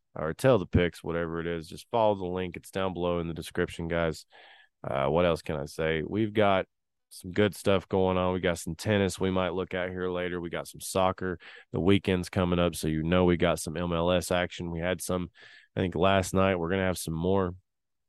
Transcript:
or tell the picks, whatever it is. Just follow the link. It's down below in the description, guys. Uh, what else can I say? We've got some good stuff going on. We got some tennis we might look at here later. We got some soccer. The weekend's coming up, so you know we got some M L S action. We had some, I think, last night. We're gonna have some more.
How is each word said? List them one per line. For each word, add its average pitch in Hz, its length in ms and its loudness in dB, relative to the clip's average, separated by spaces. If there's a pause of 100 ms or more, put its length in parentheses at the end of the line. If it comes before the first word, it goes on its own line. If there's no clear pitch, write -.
(160)
or 80 180 -4
tell 123 240 4
the 87 80 -2
picks, - 380 2
whatever 82 340 -4
it 82 80 -6
is. 82 220 -6
Just 82 240 -16
follow 107 240 4
the 95 80 -6
link. 90 320 -4
It's - 160 -16
down 95 220 -2
below 87 260 0
in 82 80 -4
the 82 60 -6
description, 82 520 -4
guys. 82 400 -2 (560)
Uh, 67 240 -2
what 80 180 2
else 82 160 2
can 80 160 -6
I 71 100 -6
say? 80 380 -2
We've 104 280 -2
got 101 340 2 (440)
some - 200 -14
good 101 240 2
stuff 98 340 2
going 92 280 4
on. 92 160 2
We 92 80 -2
got 87 180 0
some 82 160 -8
tennis 101 460 0
we 95 100 0
might 92 220 0
look 90 200 -6
at 92 180 -4
here 92 200 -4
later. 90 300 -4
We 85 100 -8
got 80 160 -6
some - 140 -16
soccer. 92 580 0 (340)
The 98 60 -2
weekend's 90 500 2
coming 90 300 0
up, 87 160 2
so 80 140 -4
you 78 160 0
know 90 200 4
we 87 120 6
got 82 240 2
some 80 160 -8
M 87 160 -2
L 85 180 2
S 90 220 0
action. 87 400 -2
We 82 80 -6
had 87 200 -2
some, 90 300 -4 (460)
I 101 40 0
think, 92 140 -2
last 95 400 2
night. 95 220 4
We're 85 140 -4
gonna 95 160 0
have 90 120 -2
some 80 160 -6
more. 90 400 0 (540)